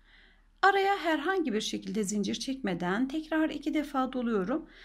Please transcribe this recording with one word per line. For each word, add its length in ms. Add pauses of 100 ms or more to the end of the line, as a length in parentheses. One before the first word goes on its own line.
(640)
Araya 360
herhangi 540
bir 80
şekilde 440
zincir 300
çekmeden 760
tekrar 420
iki 240
defa 380
doluyorum. 540 (180)